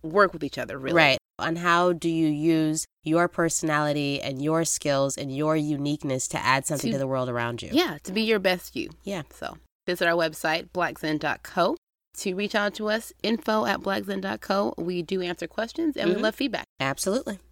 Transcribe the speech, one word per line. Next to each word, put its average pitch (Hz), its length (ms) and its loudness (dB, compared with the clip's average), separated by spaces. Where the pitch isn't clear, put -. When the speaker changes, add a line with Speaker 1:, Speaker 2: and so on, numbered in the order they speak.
Speaker 1:
work 180 300 4
with 151 120 -8
each - 140 -8
other, 120 200 -8
really. 135 180 -4
Speaker 2:
Right. 143 220 6
On 165 180 -2
how 175 380 4
do 165 160 -2
you 160 180 2
use 156 560 2
your 170 260 4
personality 147 920 0
and 135 220 -4
your 160 240 2
skills 139 500 0
and 135 180 -6
your 156 220 2
uniqueness 147 720 -2
to 156 100 -4
add 131 280 2
something - 240 -2
Speaker 1:
To - 60 0
Speaker 2:
to - 20 -2
the 135 80 -2
world 131 240 -2
around 120 320 -4
you. - 100 -12
Speaker 1:
Yeah, 269 300 2
to 190 100 -10
be 214 100 0
your 220 160 2
best 185 380 -2
you. 95 140 -6
Speaker 2:
Yeah. 196 260 -6
Speaker 1:
So - 260 -12
visit 180 200 0
our 170 80 4
website, 160 600 0
black 175 240 -2
zen 156 180 0
dot 147 260 -2
co. 208 340 2
To 185 160 -2
reach 208 200 -2
out 208 200 0
to 214 160 -4
us, 220 320 -4
info 220 420 0
at 196 160 0
black 196 240 -2
zen 196 160 -4
dot 190 220 -6
co. 202 340 0
We 175 240 -2
do 185 220 -2
answer 175 240 -4
questions 277 500 -4
and - 140 0
Speaker 2:
Mm-hmm. 190 80 4
Speaker 1:
we 240 60 -2
love - 100 2
feedback. 247 300 -2
Speaker 2:
Absolutely. 190 600 -2